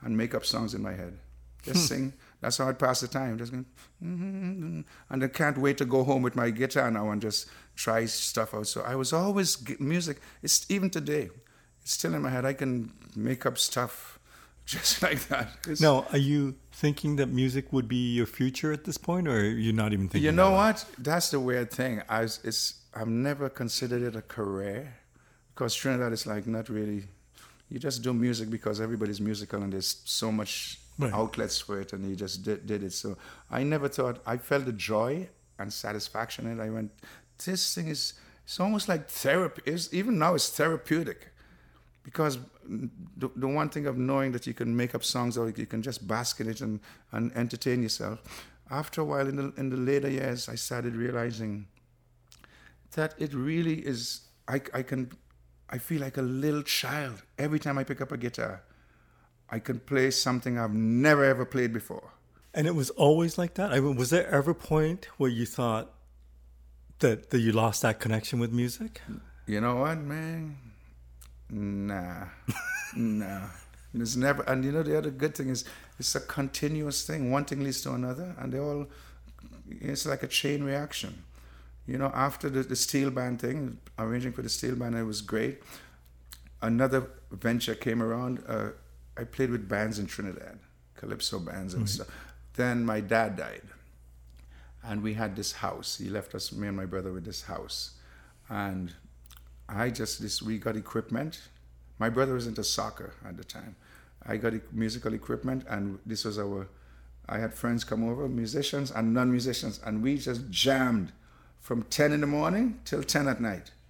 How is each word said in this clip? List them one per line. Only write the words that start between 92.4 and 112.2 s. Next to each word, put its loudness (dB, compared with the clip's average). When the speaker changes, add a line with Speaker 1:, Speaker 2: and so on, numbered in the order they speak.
Speaker 1:
Then 2
my 2
dad 2
died. -8
And -4
we 0
had -2
this -4
house. -4
He -6
left -6
us, -6
me -6
and -4
my -4
brother, -4
with -8
this -10
house. -8
And -4
I 0
just, -4
this, -4
we -2
got -2
equipment. -4
My 2
brother 2
was -2
into -4
soccer -4
at -10
the -12
time. -14
I 0
got 2
e-, -2
musical -2
equipment, -2
and -4
this -4
was -4
our, -4
I -4
had -4
friends 0
come 0
over, -2
musicians -2
and 2
non-musicians, 2
and -2
we 2
just -4
jammed 4
from -2
ten 4
in 2